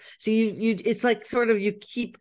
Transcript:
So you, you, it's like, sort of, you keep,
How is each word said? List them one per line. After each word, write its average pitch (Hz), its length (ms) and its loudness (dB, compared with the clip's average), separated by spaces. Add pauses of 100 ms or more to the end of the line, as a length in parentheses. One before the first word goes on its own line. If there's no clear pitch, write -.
(180)
So - 120 -2
you, 220 260 2
you, 220 280 0
it's 226 180 -2
like, 240 240 0
sort 240 240 0
of, 208 100 2
you 208 120 0
keep, - 480 -8